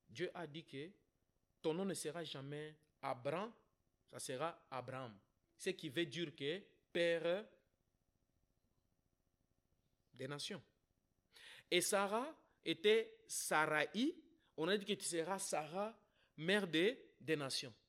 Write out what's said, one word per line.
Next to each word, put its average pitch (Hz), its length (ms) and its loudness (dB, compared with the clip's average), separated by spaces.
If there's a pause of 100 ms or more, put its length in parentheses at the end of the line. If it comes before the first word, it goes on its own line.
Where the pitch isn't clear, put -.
Dieu 151 260 -6
a 170 120 -8
dit 156 180 -12
que 143 260 -10 (680)
ton 156 140 2
nom 185 100 0
ne 185 100 0
sera 156 300 -4
jamais 147 520 -8 (240)
Abraham, 139 520 -2 (580)
ça 131 80 -14
sera 147 520 -4
Abraham. 123 460 -8 (400)
Ce - 140 -2
qui 180 180 -6
veut 165 180 0
dire 151 280 -6
que 156 280 -4 (300)
père 170 520 2 (2750)
des 131 160 -8
nations. 143 340 -8 (1080)
Et 175 100 6
Sarah 208 540 2 (300)
était 208 640 4
Sarai. 156 880 2 (420)
On 160 120 0
a 202 80 4
dit 202 80 -4
que 208 80 -2
tu - 140 -2
seras 175 320 -2
Sarah, 185 580 -2 (400)
mère 190 300 2
des, 175 520 2
des 156 180 0
nations. 131 380 -4 (140)